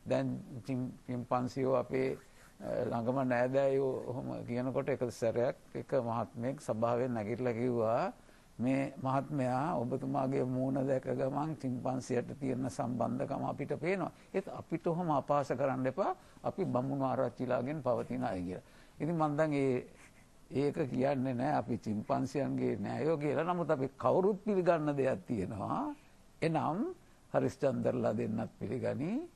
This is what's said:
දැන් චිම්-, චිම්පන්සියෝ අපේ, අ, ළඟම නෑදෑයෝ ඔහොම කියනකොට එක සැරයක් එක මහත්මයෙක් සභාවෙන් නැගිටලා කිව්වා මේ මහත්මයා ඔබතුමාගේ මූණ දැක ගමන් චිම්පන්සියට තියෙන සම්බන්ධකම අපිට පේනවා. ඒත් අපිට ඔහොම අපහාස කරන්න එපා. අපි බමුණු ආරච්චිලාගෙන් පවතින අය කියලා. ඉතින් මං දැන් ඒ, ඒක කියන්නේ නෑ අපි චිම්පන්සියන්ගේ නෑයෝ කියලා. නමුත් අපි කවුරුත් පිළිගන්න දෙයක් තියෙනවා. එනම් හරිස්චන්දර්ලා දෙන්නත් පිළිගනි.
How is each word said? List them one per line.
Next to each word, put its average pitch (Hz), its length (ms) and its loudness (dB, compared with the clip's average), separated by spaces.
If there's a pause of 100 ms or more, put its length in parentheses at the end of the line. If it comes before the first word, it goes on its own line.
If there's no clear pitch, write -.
දැන් 127 380 0 (220)
චිම්-, 127 400 -4
චිම්පන්සියෝ 123 760 0
අපේ, 131 420 0 (380)
අ, 120 280 -4
ළඟම 120 400 0
නෑදෑයෝ 131 680 2 (120)
ඔහොම 127 220 -6 (160)
කියනකොට 127 460 -2
එක 131 200 0
සැරයක් 117 480 0 (140)
එක 127 200 -8 (100)
මහත්මයෙක් 117 600 -4
සභාවෙන් 120 540 0
නැගිටලා 120 380 -2
කිව්වා 120 600 0 (420)
මේ 135 420 0
මහත්මයා 135 800 0
ඔබතුමාගේ 135 720 0
මූණ 131 360 0
දැක 131 260 0
ගමන් 139 480 -2
චිම්පන්සියට 123 800 -2
තියෙන 131 340 -2
සම්බන්ධකම 127 760 -2
අපිට 139 300 -4
පේනවා. 170 380 -2 (160)
ඒත් 190 200 -2
අපිට - 380 -4
ඔහොම 170 240 0
අපහාස 143 400 2
කරන්න 131 360 2
එපා. 208 280 0 (260)
අපි - 240 -2
බමුණු 135 400 0
ආරච්චිලාගෙන් 127 800 0
පවතින 123 400 0
අය 104 180 -2
කියලා. 90 220 -6 (300)
ඉතින් 165 240 -2
මං 156 180 2
දැන් 156 180 2
ඒ, 135 340 2 (640)
ඒක 143 360 0
කියන්නේ 131 500 0
නෑ 131 200 0
අපි 120 240 0
චිම්පන්සියන්ගේ 127 960 0
නෑයෝ 120 420 0
කියලා. 143 260 0
නමුත් 170 260 0
අපි 131 240 2
කවුරුත් 185 460 4
පිළිගන්න 170 520 4
දෙයක් 131 320 2
තියෙනවා. 117 720 -2 (420)
එනම් 156 420 0 (500)
හරිස්චන්දර්ලා 120 840 2
දෙන්නත් 113 400 -2
පිළිගනි. 117 580 -2 (240)